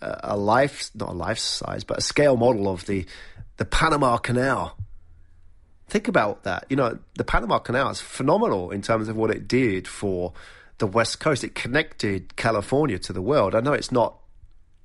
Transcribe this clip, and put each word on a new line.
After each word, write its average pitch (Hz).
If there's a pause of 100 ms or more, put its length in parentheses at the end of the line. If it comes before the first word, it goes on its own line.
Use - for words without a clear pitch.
a, -
a -
life, 117
not 110
a -
life 90
size, -
but -
a -
scale 147
model 113
of 92
the, 98 (500)
the -
Panama 143
Canal. 120 (1120)
Think 214
about 117
that. 90
You 135
know, 123 (160)
the 117
Panama 175
Canal 120
is 101
phenomenal 139
in 98
terms 110
of 110
what 110
it 101
did 107
for 90 (460)
the 113
West 110
Coast. 151
It -
connected 117
California 113
to -
the 92
world. 104
I 113
know 139
it's -
not, 117 (680)